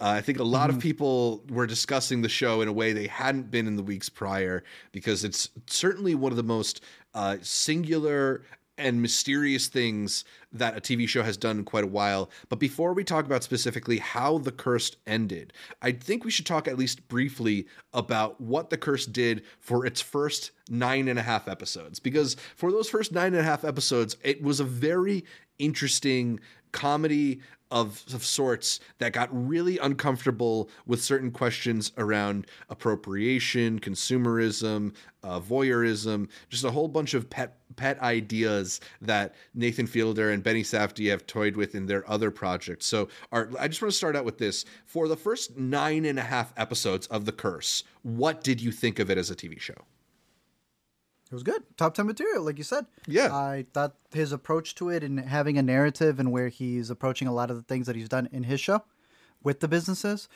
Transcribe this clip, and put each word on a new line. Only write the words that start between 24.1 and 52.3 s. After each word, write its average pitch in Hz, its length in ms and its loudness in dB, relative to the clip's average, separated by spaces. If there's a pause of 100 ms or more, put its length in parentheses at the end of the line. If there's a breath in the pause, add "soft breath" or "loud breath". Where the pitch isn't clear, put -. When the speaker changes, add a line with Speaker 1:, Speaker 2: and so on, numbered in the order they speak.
Speaker 1:
it 143 180 0
was 143 160 2
a 143 60 0
very 170 640 0 (320 loud breath)
interesting 131 800 2 (320 loud breath)
comedy 147 680 2 (300 loud breath)
of, 113 420 0
of 123 100 -6
sorts - 580 0 (180 loud breath)
that 117 160 -2
got 120 180 0
really 165 460 0
uncomfortable 123 880 2 (180 loud breath)
with 120 160 0
certain 131 280 0
questions 117 640 0
around 104 500 0 (220 loud breath)
appropriation, 113 1120 0
consumerism, 110 1160 0 (280 loud breath)
uh, 90 180 -4
voyeurism, 110 880 2 (220 loud breath)
just 123 140 -4
a 123 60 2
whole 147 180 0
bunch 147 260 -2
of 123 160 -2
pet, - 260 -8 (200)
pet 135 260 -2
ideas 110 760 0 (220 loud breath)
that 104 340 0 (200 loud breath)
Nathan 120 320 0
Fielder 110 440 2
and 101 120 0
Benny 113 200 2
Safdie 104 460 0
have 98 180 0
toyed 104 300 0
with 104 180 0
in 98 120 -4
their 98 240 -2
other 107 200 2
projects. 90 540 -4
So, 104 240 0 (220 loud breath)
Art, 117 280 0
I 135 100 0
just 156 120 -6
wanna 214 120 0
start 156 240 0
out 135 100 -2
with 110 100 -4
this. 104 300 -2 (180 loud breath)
For 160 240 0
the 156 80 2
first 208 400 -4
nine 143 480 0
and 143 140 0
a 120 60 -2
half 120 340 -2
episodes 110 480 -2
of 107 180 -4
The 107 80 0
Curse, - 520 -4 (180 soft breath)
what 131 420 0
did 127 160 2
you 117 100 0
think 110 280 -2
of 98 120 2
it 95 60 4
as 90 140 -2
a 92 40 -6
T 85 140 -12
V 80 100 -14
show? - 280 -14 (1400)
Speaker 2:
It 131 40 -10
was 123 100 -10
good. 339 180 0 (160)
Top 160 160 2
ten 208 120 0
material, 240 360 0